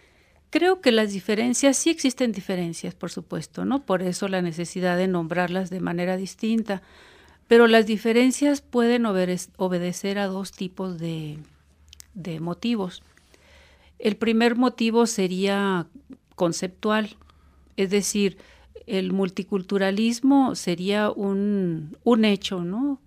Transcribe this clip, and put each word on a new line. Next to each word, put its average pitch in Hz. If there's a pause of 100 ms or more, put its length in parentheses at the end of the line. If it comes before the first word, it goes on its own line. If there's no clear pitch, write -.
(500)
Creo 370
que 254
las 214
diferencias, 233
sí -
existen 262
diferencias, 180
por 175
supuesto, 175
¿no? 262
Por 185
eso 185
la 190
necesidad 175
de 185
nombrarlas 175
de 185
manera 175
distinta. 214 (680)
Pero 233
las 226
diferencias 247
pueden 240
obede-, 185
obedecer 180
a 202
dos 190
tipos 185
de, 160 (760)
de 160
motivos. 185 (960)
El 214
primer 233
motivo 233
sería 196 (480)
conceptual, 196 (600)
es 196
decir, 202 (480)
el 185
multiculturalismo 202
sería 196
un, 196
un 226
hecho, 196
¿no? 254